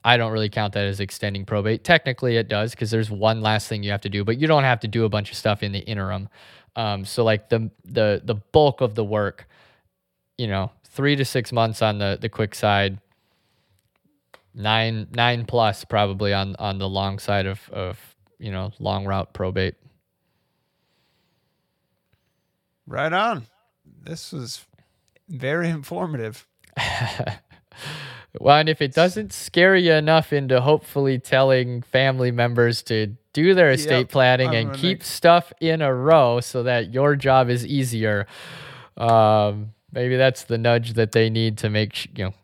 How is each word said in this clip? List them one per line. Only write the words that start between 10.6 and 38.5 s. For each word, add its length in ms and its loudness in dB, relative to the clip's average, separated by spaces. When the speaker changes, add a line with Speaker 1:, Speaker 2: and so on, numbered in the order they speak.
Speaker 1:
three 300 -2
to 100 -2
six 280 -4
months 300 0
on 160 0
the, 220 -2
the 80 -6
quick 280 -6
side, 420 0
nine, 600 -2
nine 300 0
plus 400 0
probably 480 0
on, 260 -4
on 200 -6
the 100 -4
long 300 -4
side 280 -2
of, 240 -8
of, 460 -12
you 120 -12
know, 280 -8
long 280 -4
route 260 -4
probate. 420 -4
Speaker 2:
Right 260 -4
on. 340 -2
This 300 -14
was 340 -12
very 400 -4
informative. 760 -8
Speaker 1:
<laughs> 100 -6
Well, 160 8
and 140 2
if 100 -2
it 140 -2
doesn't 400 0
scare 420 4
you 160 4
enough 400 2
into 300 2
hopefully 560 0
telling 640 2
family 480 0
members 540 2
to 240 -2
do 200 4
their 180 8
Speaker 2:
Yep. 60 2
Speaker 1:
estate 300 0
planning 400 4
Speaker 2:
I'm 60 0
Speaker 1:
and 140 0
Speaker 2:
gonna 100 -8
Speaker 1:
keep 260 -2
stuff 560 4
in 220 0
a 120 0
row 460 4
so 220 -6
that 320 -2
your 200 2
job 360 2
is 160 -2
easier, 600 -2